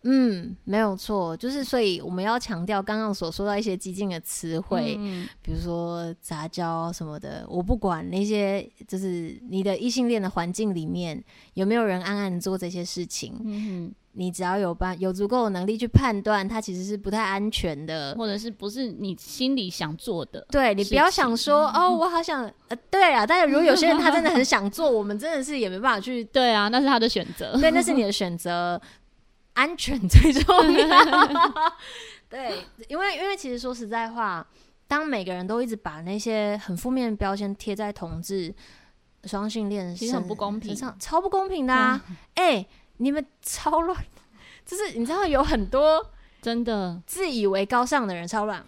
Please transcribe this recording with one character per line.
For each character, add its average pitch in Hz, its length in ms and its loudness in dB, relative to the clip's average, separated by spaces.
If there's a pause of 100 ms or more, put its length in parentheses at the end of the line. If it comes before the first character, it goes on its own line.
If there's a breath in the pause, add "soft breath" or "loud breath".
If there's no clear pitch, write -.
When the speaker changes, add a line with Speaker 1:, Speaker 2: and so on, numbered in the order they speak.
Speaker 1:
嗯， 214 540 2
没 196 140 -2
有 214 180 2
错， 185 420 -4
就 240 140 -6
是 277 140 -4
所 247 160 0
以 190 200 2
我 139 80 -10
们 180 140 -4
要 226 160 0
强 180 260 -6
调 202 160 -2
刚 214 200 -4
刚 214 120 -2
所 165 200 -6
说 202 120 -6
到 202 120 0
一 202 60 -2
些 190 140 -2
激 185 160 -10
进 196 160 -4
的 170 120 -6
词 165 400 -6
汇， 160 400 -2
Speaker 2:
嗯。 190 260 -8 (160)
Speaker 1:
比 - 80 -8
如 160 80 -4
说 170 640 -6
杂 156 260 -10
交 165 460 -4
什 170 120 -10
么 151 140 -12
的， 143 300 -12
我 175 140 -4
不 208 120 0
管 180 340 -2
那 180 140 -2
些， 202 480 -2 (160)
就 185 120 -8
是 175 500 -6
你 190 160 -2
的 196 120 0
异 247 140 -2
性 247 180 0
恋 226 120 0
的 190 80 -4
环 175 240 -4
境 208 220 -2
里 160 120 -4
面 170 380 -6 (300 soft breath)
有 190 120 -2
没 220 80 2
有 233 80 2
人 185 200 0
暗 196 160 -4
暗 185 200 -4
做 190 180 -4
这 180 120 -6
些 180 160 -6
事 175 220 -8
情， - 360 -10
Speaker 2:
嗯 214 220 -8
哼。 180 300 -8 (240)
Speaker 1:
你 180 120 -4
只 180 120 -8
要 180 140 -2
有 180 180 -2
办-， 185 240 -4
有 185 140 -2
足 202 160 -2
够 247 160 2
的 208 60 0
能 185 160 -4
力 220 100 -2
去 233 100 -4
判 226 360 2
断 208 260 0
它 226 100 -4
其 214 160 -8
实 180 80 -6
是 208 140 -6
不 202 140 -6
太 220 120 0
安 196 280 -2
全 156 340 -4
的。 156 300 -6
Speaker 2:
或 226 120 -6
者 208 120 -4
是 226 120 -10
不 202 200 -10
是 247 200 -6
你 190 280 -8
心 262 360 -2
里 208 140 -2
想 160 300 -6
做 170 260 -6
的 - 160 -14 (100)
Speaker 1:
对， 254 240 4
你 196 100 0
不 196 100 -2
要 311 160 6
想 240 260 2
说， 294 300 4
Speaker 2:
事 254 80 0
情。 330 80 4
Speaker 1:
“哦， 359 120 6
我 330 140 2
好 339 140 0
想，” 277 280 -4 (180)
呃， 240 80 -6 (140)
对 370 220 6
啊， 220 140 4
但 349 140 6
是 294 120 6
如 285 60 6
果 320 40 6
有 339 140 8
些 330 120 4
人 311 100 6
他 330 120 6
真 - 140 4
的 320 60 4
很 262 120 4
想 294 280 2
做， 320 180 0
Speaker 2:
<laughs> - 0 -
Speaker 1:
我 226 140 4
们 208 160 -4
真 294 120 -4
的 277 140 -2
是 285 140 -4
也 214 100 -2
没 185 100 -6
办 247 140 2
法 202 80 0
去 240 240 -6
Speaker 2:
对 247 260 2
啊， 208 180 4
那 247 120 2
是 277 60 4
他 262 120 4
的 226 80 4
选 208 200 0 (100)
择。 - 240 0
Speaker 1:
对， 320 120 6
那 349 100 6
是 339 100 2
你 254 120 4
的 202 80 0
选 175 260 -4
择。 175 420 -2 (720 loud breath)
安 294 220 2
全 269 320 -4
最 - 260 12
重 320 220 4
要。 311 340 8 (600)
Speaker 2:
<laughs> - 800 -6
Speaker 1:
对， 220 340 -8 (260)
因 302 120 -6
为， 381 160 -2
因 349 100 -4
为 403 80 -2
其 339 140 -10
实 247 100 -6
说 247 160 -6
实 233 140 -12
在 226 220 -4
话， 202 360 -4 (400 soft breath)
当 302 200 -2
每 226 180 -2
个 185 80 -6
人 180 140 -6
都 226 160 -2
一 262 40 -2
直 226 80 -6
把 160 280 -12
那 190 160 -6
些 208 440 -2
很 180 140 -6
负 247 140 -6
面 247 200 -2
的 208 60 -4
标 196 180 -2
签 202 220 -6
贴 208 180 -8
在 208 160 -6
同 165 300 -10
志、 180 340 -6 (720 soft breath)
双 208 240 -6
性 214 220 -4
恋 202 160 -6
身- 175 100 -10
Speaker 2:
其 226 100 -6
实 247 80 -2
很 214 120 -2
不 208 80 -8
公 208 260 -6
平。 220 80 -12
Speaker 1:
身 208 80 -6
上， 254 220 -10
超 320 200 -2
不 370 120 0
公 381 180 0
平 320 180 -4
的 254 60 2
啊。 254 340 2
Speaker 2:
对 185 60 -16
啊。 170 60 -16 (160 loud breath)
Speaker 1:
哎， 262 320 2 (320 soft breath)
你 262 120 0
们 294 140 -4 (160)
超 - 400 0
乱， 349 180 -2 (680 loud breath)
就 359 100 -8
是 392 220 -6
你 233 80 -2
知 277 40 -6
道 381 160 0
有 277 160 2
很 214 220 2
多 311 400 4 (380 soft breath)
Speaker 2:
真 233 200 -2
的。 190 440 -4
Speaker 1:
自 359 240 -4
以 226 160 0
为 196 180 2
高 247 220 2
尚 262 200 0
的 185 80 -4
人 170 140 -8
超 214 160 -2
乱。 202 240 -6